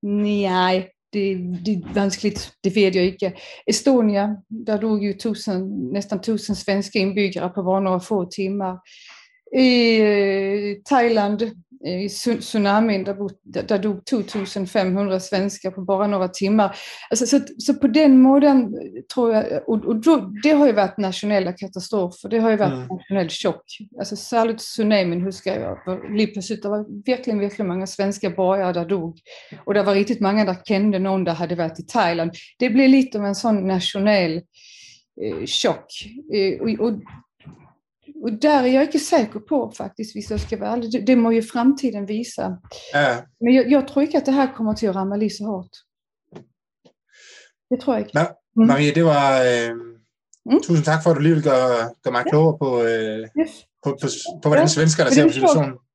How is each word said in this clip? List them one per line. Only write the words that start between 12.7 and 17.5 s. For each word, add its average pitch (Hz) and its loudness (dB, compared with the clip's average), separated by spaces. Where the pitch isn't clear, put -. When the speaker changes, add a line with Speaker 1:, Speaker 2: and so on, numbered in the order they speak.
Speaker 1:
der 196 -6
bo-, 196 -6
der, 262 -4
der 214 0
dog 196 -4
to 226 -2
tusind 196 -6
fem 185 0
hundrede 196 0
svensker 190 -4
på 185 -12
bare 196 0
nogle 190 -2
timer. 202 2
Altså, 226 0
så, 277 2